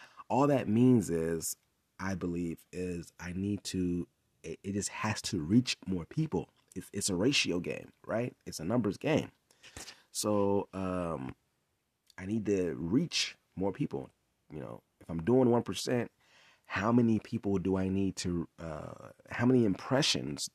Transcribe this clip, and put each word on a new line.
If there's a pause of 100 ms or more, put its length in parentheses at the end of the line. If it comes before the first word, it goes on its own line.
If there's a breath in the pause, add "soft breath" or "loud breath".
(280 loud breath)
All
that
means
is, (440)
I
believe, (140)
is
I
need
to, (340)
it,
it
just
has
to
reach (100)
more
people. (260)
It's,
it's
a
ratio
game, (140)
right? (120)
It's
a
numbers
game. (800 loud breath)
So,
um, (800)
I
need
to
reach (200)
more
people. (420)
You
know, (200)
if
I'm
doing
one
percent, (540 soft breath)
how
many
people
do
I
need
to, (100)
uh, (220)
how
many
impressions